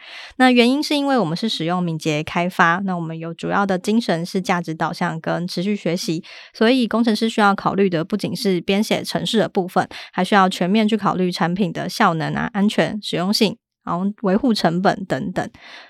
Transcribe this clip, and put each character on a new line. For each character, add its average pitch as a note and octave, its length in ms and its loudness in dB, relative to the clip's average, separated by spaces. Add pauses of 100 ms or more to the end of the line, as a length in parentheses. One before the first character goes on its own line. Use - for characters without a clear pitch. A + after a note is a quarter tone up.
(360)
那 B3+ 140 6
原 A#3+ 180 6
因 C#4+ 140 2
是 D4+ 120 -2
因 C#4+ 120 0
为 C4+ 100 2
我 G#3+ 80 4
们 D#3 100 -2
是 A3+ 140 -2
使 - 160 -4
用 F3+ 180 0
敏 E3 160 -2
捷 D#3 240 0
开 F3 280 -2
发， F3 340 2
那 F#3+ 100 -2
我 E3+ 60 -4
们 D#3+ 180 -8
有 E3 140 -8
主 E3 160 -8
要 F#3 160 0
的 F#3+ 140 0
精 G#3 200 0
神 F3 280 -2
是 F#3+ 160 -4
价 F3+ 180 0
值 E3 140 -6
导 D#3+ 180 -2
向 E3 260 -2
跟 E3 300 -4
持 F3 140 -6
续 G#3 120 0
学 F3+ 220 -2
习， F3 260 -2 (300)
所 A3 160 2
以 B3+ 180 4
工 A3+ 160 0
程 A3+ 140 2
师 A3+ 100 0
需 A3 140 -2
要 G3+ 140 6
考 D#3+ 180 -2
虑 G3 160 2
的 E3 160 0
不 G#3 100 -8
仅 F#3 220 -4
是 F#3 240 0
编 G3 240 0
写 - 180 -2
程 E3+ 220 -4
式 A3 140 0
的 E3 100 2
部 F#3 180 -2
分， - 220 0 (240)
还 F#3 100 0
需 F#3 120 0
要 F#3+ 160 6
全 F3+ 180 -2
面 G#3+ 180 4
去 G#3+ 120 2
考 F#3+ 160 0
虑 F3+ 180 0
产 E3+ 220 0
品 F#3+ 180 0
的 D3 160 -6
效 F#3+ 240 2
能 D#3 220 -2
啊、 C#3+ 180 -2
安 G#3 160 2
全、 G3+ 320 0
实 - 160 -6
用 F#3 160 0
性， G#3+ 240 2 (260)
然 E3+ 160 -4
后 F#3+ 60 -4 (160)
维 F#3+ 160 2
护 B3 160 2
成 F3+ 300 0
本 G3 240 2
等 D3 260 -4
等。 - 180 -4 (400)